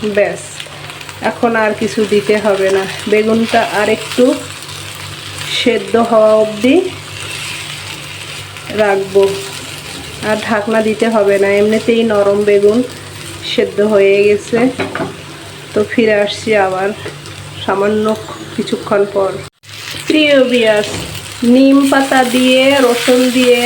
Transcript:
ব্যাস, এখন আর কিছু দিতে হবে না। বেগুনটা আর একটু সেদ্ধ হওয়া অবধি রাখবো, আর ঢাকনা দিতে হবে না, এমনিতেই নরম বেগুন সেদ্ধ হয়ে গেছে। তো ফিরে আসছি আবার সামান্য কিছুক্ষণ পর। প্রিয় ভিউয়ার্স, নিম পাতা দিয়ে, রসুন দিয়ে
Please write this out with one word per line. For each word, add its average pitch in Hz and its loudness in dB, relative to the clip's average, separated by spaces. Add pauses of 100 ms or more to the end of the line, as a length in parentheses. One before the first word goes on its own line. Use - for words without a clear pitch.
(180)
ব্যাস, 185 0 (880)
এখন 226 0 (120)
আর 214 0 (100)
কিছু 220 -2 (120)
দিতে 208 2 (100)
হবে 190 2
না। 190 0 (280)
বেগুনটা 220 2 (180)
আর 208 2 (100)
একটু - 0 (1300)
সেদ্ধ 220 0 (160)
হওয়া 220 6 (120)
অবধি 214 2 (2000)
রাখবো, 196 2 (1040)
আর 220 2 (100)
ঢাকনা 220 0 (100)
দিতে 214 0 (100)
হবে 196 4
না, 196 2 (120)
এমনিতেই 220 2 (100)
নরম 202 2 (100)
বেগুন 208 4 (720)
সেদ্ধ 196 -2 (140)
হয়ে 196 6 (100)
গেছে। 208 0 (1160)
তো 214 0 (120)
ফিরে 220 2
আসছি 202 -6 (180)
আবার 190 -2 (720)
সামান্য 208 0 (500)
কিছুক্ষণ 208 -2 (120)
পর। 190 0 (760)
প্রিয় 302 4 (160)
ভিউয়ার্স, 220 2 (640)
নিম 269 6 (140)
পাতা 269 2 (160)
দিয়ে, 254 4 (260)
রসুন 247 4 (160)
দিয়ে 247 4